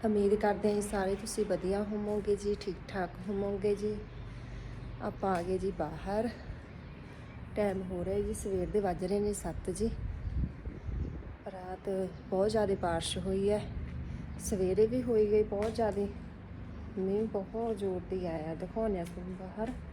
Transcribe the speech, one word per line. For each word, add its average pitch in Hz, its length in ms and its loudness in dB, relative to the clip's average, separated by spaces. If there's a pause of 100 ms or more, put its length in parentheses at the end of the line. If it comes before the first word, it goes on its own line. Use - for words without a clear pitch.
ਉਮੀਦ 208 300 6
ਕਰਦੇ 208 340 4
ਹਾਂ 208 60 4
ਜੀ 208 140 0
ਸਾਰੇ 196 260 2
ਤੁਸੀਂ 214 320 0
ਵਧੀਆ 190 360 2
ਹੋਵੋਗੇ 208 540 0
ਜੀ, 202 240 0
ਠੀਕ 175 160 -4 (120)
ਠਾਕ 180 220 -2 (180)
ਹੋਵੋਗੇ 202 460 2
ਜੀ। 208 200 -2 (1080)
ਆਪਾਂ 202 340 0
ਆ 170 60 2
ਗਏ 185 160 0
ਜੀ 185 200 0
ਬਾਹਰ, 185 500 0 (1300)
ਟਾਈਮ 196 340 2
ਹੋ 180 140 -2
ਰਿਹਾ 196 160 0
ਜੀ, 208 140 -2
ਸਵੇਰ 190 360 -2
ਦੇ 208 100 4
ਵੱਜ 185 240 0
ਰਹੇ 202 160 2
ਨੇ 208 140 2
ਸੱਤ 180 360 -4
ਜੀ। 202 200 0 (1600)
ਰਾਤ 185 360 -6
ਬਹੁਤ 190 640 2
ਜ਼ਿਆਦਾ 208 320 4
ਬਾਰਿਸ਼ 170 360 2
ਹੋਈ 196 320 2
ਹੈ, 208 100 4 (800)
ਸਵੇਰੇ 190 460 6
ਵੀ 247 160 2
ਹੋਈ 220 280 6
ਗਈ 214 120 8 (120)
ਬਹੁਤ 214 200 2
ਜ਼ਿਆਦਾ 202 320 2 (920)
ਮੀਂਹ, 196 340 2
ਬਹੁਤ 220 460 -2
ਜ਼ੋਰ 185 220 0 (100)
ਦੀ 190 160 0
ਆਇਆ। 160 280 -2
ਦਿਖਾਉਂਦੇ 190 440 0
ਹਾਂ 175 80 -2
ਤੁਹਾਨੂੰ 185 300 -8
ਬਾਹਰ। 202 360 -4 (200)